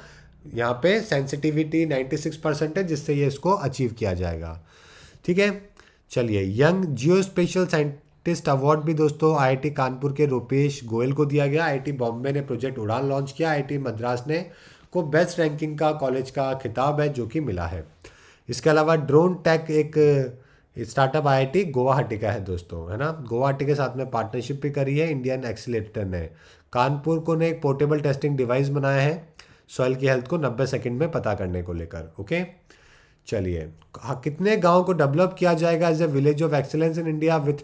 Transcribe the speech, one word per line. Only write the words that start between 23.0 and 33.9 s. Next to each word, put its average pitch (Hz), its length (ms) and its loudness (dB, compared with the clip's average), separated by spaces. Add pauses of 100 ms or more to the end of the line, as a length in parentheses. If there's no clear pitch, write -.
गुवाहाटी 135 360 0
के 143 100 2
साथ 131 220 -2
में 131 140 -4
पार्टनरशिप 120 520 -4
भी 147 80 -2
करी 139 280 0
है 165 120 0
इंडियन 127 340 -4
एक्सीलरेटर 110 600 -6
ने। 92 160 -4 (520)
कानपुर 139 480 0
को 160 140 0
ने 165 140 2
एक 160 120 -4
पोर्टेबल 147 400 2
टेस्टिंग 143 360 0
डिवाइस 131 340 2
बनाया 139 300 2
है 156 320 -2 (360)
सॉइल 131 260 0
की 135 120 0
हेल्थ 127 200 2
को 175 100 -2
नब्बे 131 300 0
सेकंड 123 320 -4
में 160 120 0
पता 110 240 -2
करने 90 280 -4
को 87 100 -8
लेकर। 82 460 -10
ओके, 160 240 -4 (840)
चलिए, 90 400 -4 (280)